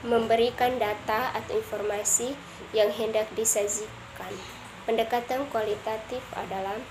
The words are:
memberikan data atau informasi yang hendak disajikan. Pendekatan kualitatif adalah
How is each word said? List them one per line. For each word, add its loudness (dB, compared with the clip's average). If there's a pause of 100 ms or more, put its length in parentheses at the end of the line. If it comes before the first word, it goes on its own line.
memberikan 4
data 0
atau -2
informasi 0 (400)
yang 6
hendak 2
disajikan. -2 (560)
Pendekatan 0
kualitatif -2
adalah -4 (120)